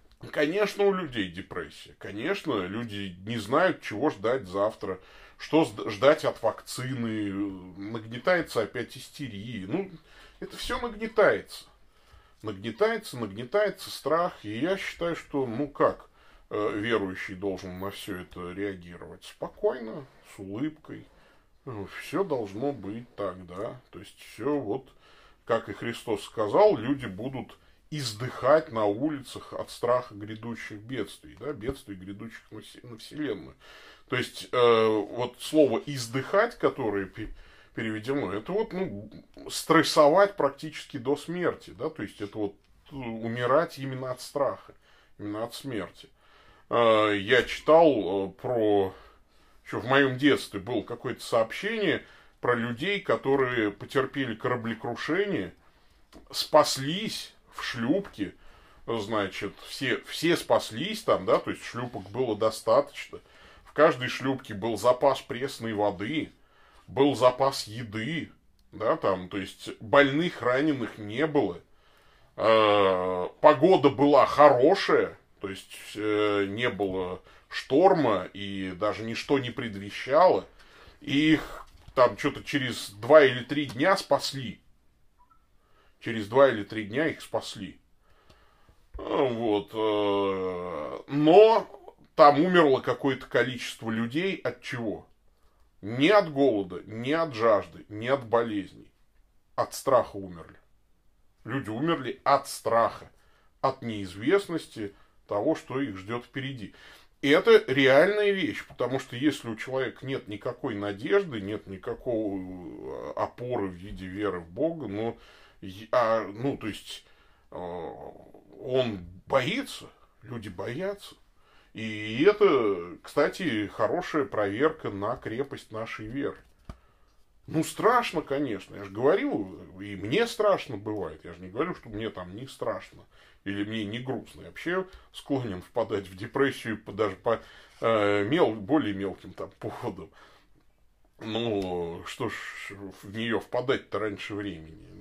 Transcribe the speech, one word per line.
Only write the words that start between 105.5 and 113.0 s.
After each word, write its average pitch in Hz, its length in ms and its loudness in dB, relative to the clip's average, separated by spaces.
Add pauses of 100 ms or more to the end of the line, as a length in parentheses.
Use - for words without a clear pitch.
что - 240 -6
их 120 180 -6
ждёт 113 280 -8
впереди. 123 480 -10 (480)
И 139 80 2
это 208 420 8
реальная 156 600 6
вещь, 175 360 -2
потому 127 320 -2
что - 160 -12
если 131 340 0
у 113 60 -6
человека 127 500 -6
нет 131 220 -6
никакой 110 480 -6
надежды, 113 640 -2
нет 101 240 -6
никакого, 110 720 -4
э, 80 800 -10